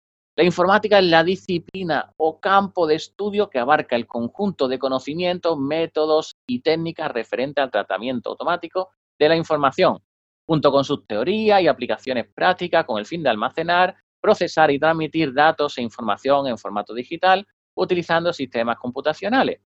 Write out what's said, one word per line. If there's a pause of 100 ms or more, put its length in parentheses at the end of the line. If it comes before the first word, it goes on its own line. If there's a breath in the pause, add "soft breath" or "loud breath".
(380)
La
informática
es
la
disciplina
o
campo
de
estudio
que
abarca
el
conjunto
de
conocimientos,
métodos (120)
y
técnicas
referentes
al
tratamiento
automático (280)
de
la
información, (480)
junto
con
sus
teorías
y
aplicaciones
prácticas
con
el
fin
de
almacenar, (260)
procesar
y
transmitir
datos
e
información
en
formato
digital, (320)
utilizando
sistemas
computacionales. (100)